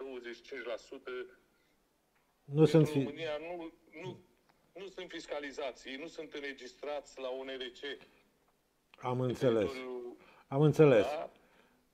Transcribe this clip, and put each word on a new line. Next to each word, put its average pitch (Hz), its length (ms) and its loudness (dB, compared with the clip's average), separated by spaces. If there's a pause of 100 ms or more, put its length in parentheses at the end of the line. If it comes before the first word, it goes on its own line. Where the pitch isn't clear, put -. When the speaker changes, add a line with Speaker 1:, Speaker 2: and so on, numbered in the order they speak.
Speaker 1:
douăzeci 120 320 -10
și - 80 -18
cinci 127 300 -12
la 107 40 -4
sută - 340 -14 (1300)
Speaker 2:
Nu 147 200 6
sunt 151 200 8
Speaker 1:
din - 80 2
Speaker 2:
fi- 135 120 2
Speaker 1:
România 151 320 -4 (120)
nu, 165 240 -10 (300)
nu, 185 80 -12 (720)
nu 196 140 -12
sunt 180 160 -14
fiscalizați, 147 800 -8
ei 135 160 -10
nu - 20 -10
sunt - 260 -12
înregistrați 139 880 -10
la 131 80 -6 (100)
O 131 60 -8
N 135 60 -10 (120)
R - 20 -8 (140)
C. - 20 -18 (1300)
Speaker 2:
Am 123 80 -2
Speaker 1:
Pe 127 60 -2
Speaker 2:
înțeles. 113 460 2
Speaker 1:
teritoriul 127 460 -10 (320)
Speaker 2:
Am 139 120 0
înțeles. 143 440 8
Speaker 1:
Da. - 260 -4 (640)